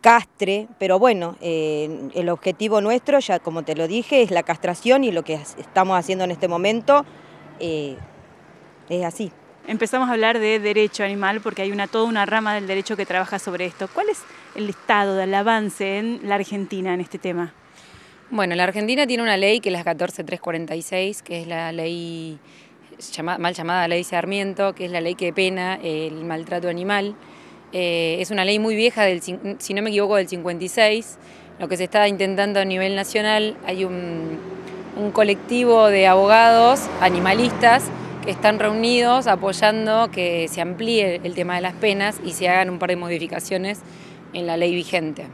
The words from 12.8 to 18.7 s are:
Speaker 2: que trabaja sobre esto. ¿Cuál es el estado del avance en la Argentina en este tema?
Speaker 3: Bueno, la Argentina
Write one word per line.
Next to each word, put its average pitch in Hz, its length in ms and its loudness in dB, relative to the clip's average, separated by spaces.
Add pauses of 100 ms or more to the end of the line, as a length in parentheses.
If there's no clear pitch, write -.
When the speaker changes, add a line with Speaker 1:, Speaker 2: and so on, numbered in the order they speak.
Speaker 2:
que 196 80 -4
trabaja 190 320 -2
sobre 180 260 -6
esto. 185 240 -8
¿Cuál 415 220 -4
es - 80 -4 (360)
el 208 140 -6
estado 196 480 0
del 190 160 0
avance 202 640 0
en 226 280 -6
la 202 100 -2
Argentina 196 580 -4
en 180 80 -2
este 180 180 -10
tema? 175 360 -6 (760)
Speaker 3:
Bueno, 190 260 0
la 180 80 2
Argentina 214 420 0